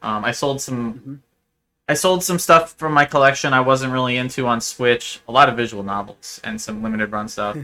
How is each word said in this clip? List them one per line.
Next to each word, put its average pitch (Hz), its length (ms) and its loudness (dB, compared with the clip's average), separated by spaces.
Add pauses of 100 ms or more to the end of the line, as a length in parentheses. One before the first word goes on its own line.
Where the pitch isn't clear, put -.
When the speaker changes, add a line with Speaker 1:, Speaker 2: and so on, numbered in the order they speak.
Speaker 1:
Um, 107 220 -4
I 117 80 0
sold 135 280 -4
some, 120 340 -6
Speaker 2:
Mm-hmm. 135 200 -16 (720)
Speaker 1:
I 196 60 0
sold 185 300 2
some 175 160 0
stuff 165 380 4
from 156 160 -4
my 143 100 6
collection 139 480 2
I 131 80 4
wasn't 131 320 2
really 127 240 0
into 127 320 -2
on 117 120 2
Switch. - 680 -2
A 113 40 -8
lot 135 160 8
of 113 80 -2
visual 110 280 -4
novels 101 580 -8
and 110 180 -8
some 110 220 -10
limited 107 300 -2
run 107 160 -6
stuff. 104 360 -6